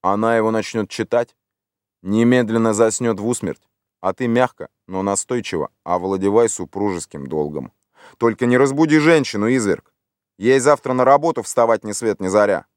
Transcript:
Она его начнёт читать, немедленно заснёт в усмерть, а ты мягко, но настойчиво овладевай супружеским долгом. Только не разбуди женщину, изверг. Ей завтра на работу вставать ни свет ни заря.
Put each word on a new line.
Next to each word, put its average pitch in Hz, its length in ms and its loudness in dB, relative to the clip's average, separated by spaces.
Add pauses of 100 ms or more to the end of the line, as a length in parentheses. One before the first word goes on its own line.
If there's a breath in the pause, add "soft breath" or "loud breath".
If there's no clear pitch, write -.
Она 107 340 0
его 110 140 0
начнёт 110 400 -6
читать, 117 460 -4 (680)
немедленно 113 720 2
заснёт 110 460 0
в 104 60 -6
усмерть, 113 360 -6 (380)
а 92 120 -4
ты 127 140 -6
мягко, 123 420 -2 (180)
но 95 160 -8
настойчиво 101 680 -6 (140)
овладевай 98 640 0
супружеским 92 800 -6
долгом. 73 460 -8 (460 soft breath)
Только 117 280 0
не 123 100 4
разбуди 147 420 4
женщину, 147 500 2
изверг. 110 440 -2 (460)
Ей 127 220 2
завтра 135 320 2
на 127 120 0
работу 143 380 2
вставать 117 420 0
ни 104 80 -8
свет 107 280 -4
ни 92 80 -4
заря. 101 380 2 (100)